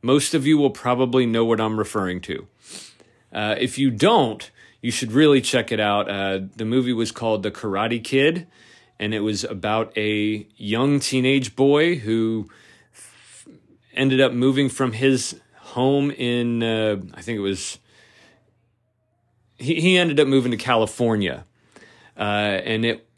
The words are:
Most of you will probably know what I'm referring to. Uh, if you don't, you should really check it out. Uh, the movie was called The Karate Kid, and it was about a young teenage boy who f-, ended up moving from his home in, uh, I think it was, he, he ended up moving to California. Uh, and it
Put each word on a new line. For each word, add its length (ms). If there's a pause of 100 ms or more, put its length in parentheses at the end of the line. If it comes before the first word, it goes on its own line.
Most 320
of 120
you 120
will 120
probably 560
know 180
what 160
I'm 180
referring 440
to. 260 (840)
Uh, 240
if 200
you 140
don't, 580 (320)
you 100
should 200
really 300
check 300
it 80
out. 300
Uh, 320 (140)
the 100
movie 280
was 180
called 320
The 80
Karate 520
Kid, 440 (520)
and 140
it 80
was 220
about 540
a 580
young 440
teenage 560
boy 400
who 540 (440)
f-, 540 (460)
ended 280
up 100
moving 380
from 240
his 480 (140)
home 560
in, 520
uh, 380 (120)
I 80
think 160
it 40
was, 380 (1800)
he, 240
he 160
ended 220
up 80
moving 240
to 60
California. 880 (680)
Uh, 60 (420)
and 220
it 320